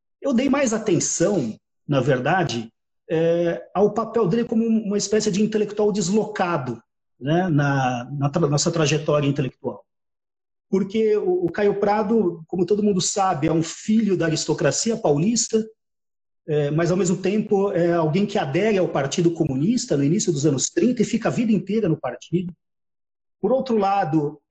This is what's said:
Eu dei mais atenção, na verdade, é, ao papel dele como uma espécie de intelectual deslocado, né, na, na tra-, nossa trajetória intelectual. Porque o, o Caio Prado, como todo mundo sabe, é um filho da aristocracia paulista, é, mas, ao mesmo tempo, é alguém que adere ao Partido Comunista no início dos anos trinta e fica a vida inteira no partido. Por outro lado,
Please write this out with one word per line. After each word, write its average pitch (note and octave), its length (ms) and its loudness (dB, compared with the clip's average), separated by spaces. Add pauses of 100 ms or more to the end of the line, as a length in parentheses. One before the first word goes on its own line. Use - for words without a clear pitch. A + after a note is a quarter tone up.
(220)
Eu C#4 120 -2
dei C4 160 2
mais C4+ 220 2
atenção, F3+ 840 -2 (300)
na C#3 120 0
verdade, B2+ 720 0 (380)
é, E3+ 520 0 (120)
ao G#3 200 2
papel A3 340 -2
dele A#3 180 0
como A3+ 200 0
uma G#3 320 0
espécie G#3+ 340 0
de G3 120 2
intelectual G#3 480 0
deslocado, F3+ 920 -2 (380)
né, E3 300 0
na, C3+ 640 0
na C#3+ 180 -2
tra-, E3 180 0
nossa C#3+ 240 0
trajetória D3+ 560 0
intelectual. C3+ 580 -6 (840)
Porque G#3 460 0
o, F3+ 300 0
o E3 60 -2
Caio G3+ 280 0
Prado, G3+ 680 2
como F3+ 180 -2
todo G#3 180 2
mundo G3+ 160 2
sabe, F3+ 480 0
é D#3+ 40 0
um D#3+ 120 2
filho G#3+ 540 0
da E3 80 0
aristocracia D#3+ 720 0
paulista, A3 680 0 (800)
é, D3 240 0
mas, E3+ 200 2
ao F#3 60 2
mesmo F#3+ 200 0
tempo, G3+ 540 0
é E3+ 220 2
alguém E3+ 320 2
que - 120 -2
adere F#3+ 400 0
ao E3+ 120 0
Partido E3 420 0
Comunista D#3 640 0
no C#3 80 2
início F3+ 280 0
dos C#3+ 140 0
anos C#3 240 0
trinta B3+ 320 0
e - 40 0
fica A3 240 -2
a - 20 -2
vida A3 200 0
inteira G#3 360 0
no D#3 100 0
partido. F3 560 -6 (840)
Por G3+ 120 0
outro C4 260 0
lado, F3 720 0